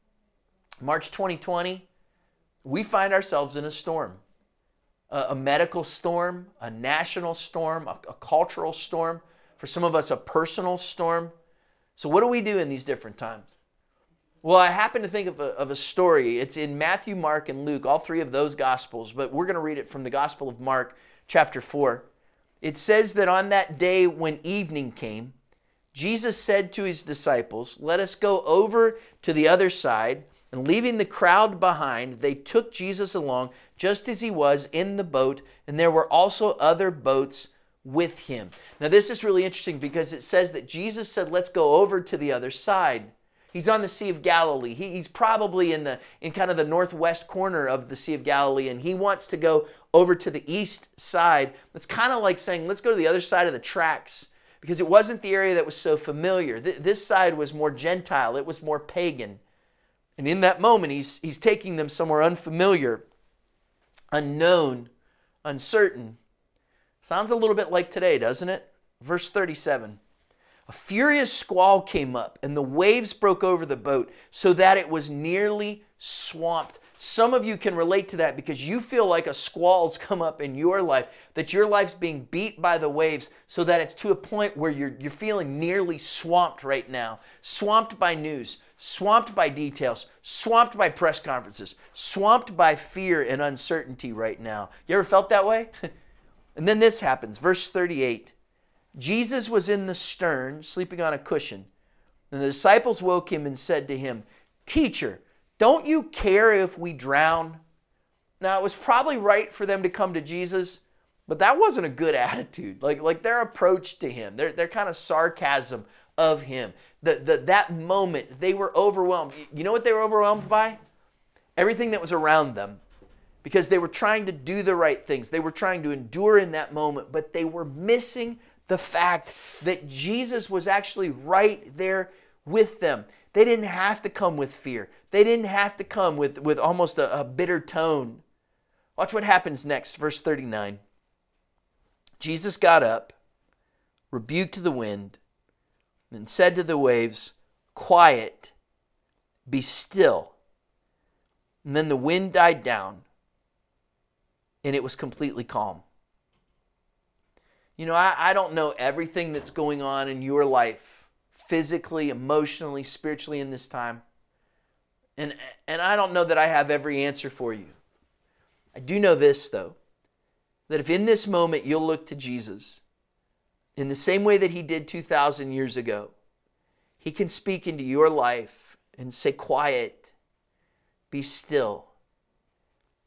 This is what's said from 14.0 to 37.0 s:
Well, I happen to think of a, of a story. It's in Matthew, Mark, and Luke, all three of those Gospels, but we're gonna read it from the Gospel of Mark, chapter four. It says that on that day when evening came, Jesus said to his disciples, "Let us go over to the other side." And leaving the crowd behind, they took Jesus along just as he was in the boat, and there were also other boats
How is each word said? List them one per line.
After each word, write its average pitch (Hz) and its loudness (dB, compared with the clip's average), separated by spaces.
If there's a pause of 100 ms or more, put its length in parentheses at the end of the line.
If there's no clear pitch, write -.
Well, 170 6
I 180 8
happen 214 0
to 202 -6
think 190 -6
of 160 -8
a, 143 -4
of 135 -4
a 139 -8
story. 139 2
It's 135 -6
in 147 -6
Matthew, 190 -2
Mark, 156 -4
and 135 -10
Luke, 147 -4
all 151 4
three 165 -4
of 139 -6
those 143 -2
Gospels, 120 -4
but 131 -6
we're 160 -2
gonna 180 -2
read 156 -6
it 120 -12
from 135 -12
the 131 -10
Gospel 139 -4
of 117 -12
Mark, 127 -2 (320)
chapter 151 2
four. 127 -2 (540)
It 151 -8
says 214 4
that 196 2
on 190 2
that 185 2
day 180 4
when 156 -4
evening 160 -6
came, 113 -12 (580)
Jesus 214 -4
said 196 0
to 208 -6
his 180 -4
disciples, 123 -4
"Let 165 0
us 185 -6
go 202 2
over 220 4 (220)
to 170 -2
the 151 4
other 180 6
side." 127 -2 (300)
And 131 -4
leaving 226 2
the 202 0
crowd 196 4
behind, 131 -2
they 143 0
took 233 -2
Jesus 190 -6
along 127 -4 (260)
just 202 -2
as 226 -6
he 233 -4
was 143 2
in 196 -4
the 202 -2
boat, 139 0 (260)
and 147 -4
there 170 4
were 156 4
also 196 4
other 170 4
boats 135 -2 (360)